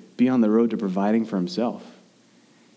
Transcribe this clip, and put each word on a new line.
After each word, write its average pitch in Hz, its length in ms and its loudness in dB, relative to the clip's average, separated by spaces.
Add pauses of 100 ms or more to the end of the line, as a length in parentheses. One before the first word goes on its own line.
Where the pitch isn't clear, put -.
(180)
be 123 120 4
on 127 120 2
the 104 100 4
road 117 180 4
to 110 80 -4
providing 101 480 -2
for 104 100 -6
himself. 101 480 -4 (920)